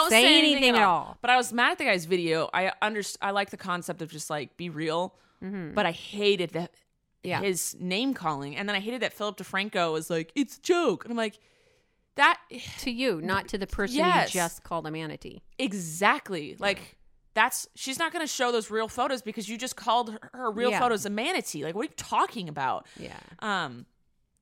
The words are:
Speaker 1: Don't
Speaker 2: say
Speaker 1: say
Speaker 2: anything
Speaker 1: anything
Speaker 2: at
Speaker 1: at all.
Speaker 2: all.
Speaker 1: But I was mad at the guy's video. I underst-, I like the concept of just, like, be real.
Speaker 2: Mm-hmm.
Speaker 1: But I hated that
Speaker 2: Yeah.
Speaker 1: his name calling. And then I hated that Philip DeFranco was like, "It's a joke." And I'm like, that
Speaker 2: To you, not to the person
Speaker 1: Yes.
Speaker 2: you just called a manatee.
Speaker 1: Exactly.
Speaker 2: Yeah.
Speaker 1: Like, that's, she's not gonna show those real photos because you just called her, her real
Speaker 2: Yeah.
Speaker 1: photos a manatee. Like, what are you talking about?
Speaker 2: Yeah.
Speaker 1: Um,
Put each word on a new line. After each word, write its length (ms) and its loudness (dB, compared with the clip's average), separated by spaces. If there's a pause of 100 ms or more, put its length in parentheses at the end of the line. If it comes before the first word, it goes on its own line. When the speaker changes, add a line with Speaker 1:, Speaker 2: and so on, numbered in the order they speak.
Speaker 1:
Don't 100 6
Speaker 2:
say 140 10
Speaker 1:
say 140 10
Speaker 2:
anything 180 6
Speaker 1:
anything 180 6
Speaker 2:
at 80 6
Speaker 1:
at 60 6
all. 160 4
Speaker 2:
all. 160 -14
Speaker 1:
But 100 2
I 60 8
was 160 2
mad 200 4
at 60 -6
the 60 -2
guy's 200 2
video. 480 2
I 200 0 (100)
underst-, 400 -2
I 80 0
like 200 -2
the 60 -14
concept 460 -6
of 80 -8
just, 180 -12
like, 280 -6
be 140 -8
real. 440 -2 (260)
Speaker 2:
Mm-hmm. 340 -8
Speaker 1:
But 120 2
I 60 0
hated 580 0
that 240 -6 (480)
Speaker 2:
Yeah. 200 -4
Speaker 1:
his 360 -2
name 340 -2
calling. 440 -4
And 120 -6
then 60 -2
I 60 -2
hated 220 -6
that 100 -2
Philip 240 -6
DeFranco 560 -2
was 180 -4
like, 240 -4
"It's 220 -2
a 60 -20
joke." 420 2
And 80 -10
I'm 40 -6
like, 220 -4 (800)
that 240 4 (400)
Speaker 2:
To 100 -4
you, 300 0
not 280 -2
to 100 -4
the 100 -6
person 300 -2
Speaker 1:
Yes. 360 4
Speaker 2:
you 60 0
just 240 -4
called 220 -4
a 40 0
manatee. 520 -10 (180)
Speaker 1:
Exactly. 920 0
Speaker 2:
Yeah. 60 -16
Speaker 1:
Like, 380 -2 (380)
that's, 420 2
she's 240 -6
not 120 -2
gonna 140 -4
show 240 0
those 180 0
real 200 -2
photos 340 -2
because 260 -8
you 80 -8
just 200 -8
called 380 0
her, 180 -18
her 180 -6
real 200 0
Speaker 2:
Yeah. 100 2
Speaker 1:
photos 260 2
a 40 -4
manatee. 520 -2
Like, 140 -4
what 60 -4
are 80 -6
you 60 -20
talking 520 -2
about? 400 -2 (100)
Speaker 2:
Yeah. 180 -14 (220)
Speaker 1:
Um, 480 -4 (560)